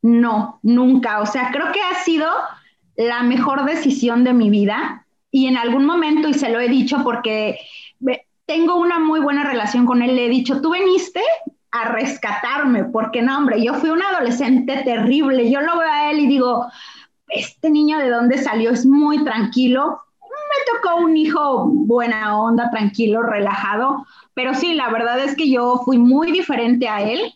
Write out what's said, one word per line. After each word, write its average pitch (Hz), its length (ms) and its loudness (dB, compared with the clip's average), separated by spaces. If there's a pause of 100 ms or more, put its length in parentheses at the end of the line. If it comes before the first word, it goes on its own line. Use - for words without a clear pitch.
No, 233 600 2
nunca. 240 580 2
O 208 60 -2
sea, 247 260 -4
creo 294 180 -4
que 392 120 -4
ha 359 200 -4
sido 320 240 0 (680)
la 240 260 -2
mejor 269 420 0
decisión 254 600 0
de 247 80 2
mi 220 180 4
vida. 214 560 0 (240)
Y 262 160 2
en 254 100 2
algún 247 300 0
momento, 311 420 2
y 269 60 2
se 247 160 -2
lo 233 100 0
he 247 80 0
dicho 262 360 2
porque 220 540 -2 (420)
me, 254 260 -4 (180)
tengo 330 300 0
una 349 240 2
muy 320 220 2
buena 285 240 0
relación 247 420 0
con 247 160 2
él, 254 140 2
le 240 100 0
he - 20 0
dicho, 262 320 0
"Tú 320 120 0
viniste 370 500 0 (480)
a 226 180 -4
rescatarme", 240 960 -2
porque 220 380 -4
no, 269 160 0
hombre, 240 260 2
yo 240 100 -2
fui 320 140 -2
una 359 220 0
adolescente 262 760 0
terrible. 247 680 0
Yo 277 120 0
lo 339 160 -2
veo 320 120 0
a 294 200 0
él 302 100 0
y 285 60 2
digo, 247 400 0 (640)
"Este - 420 -6
niño, 302 280 2
¿de 269 120 0
dónde 240 280 2
salió? 226 320 -2
Es 247 140 0
muy 294 400 4
tranquilo". 254 760 0 (200)
Me 571 580 -4
tocó 339 220 0
un 320 140 2
hijo 294 500 0
buena 214 720 0
onda, 233 320 0
tranquilo, 220 520 0
relajado, 208 840 -2 (300)
pero 254 200 -4
sí, 330 200 -2
la 262 160 -2
verdad 233 300 -2
es 277 140 -2
que 302 160 -2
yo 247 320 2
fui 254 140 2
muy 262 340 4
diferente 247 600 0
a 208 100 -4
él. 262 360 -4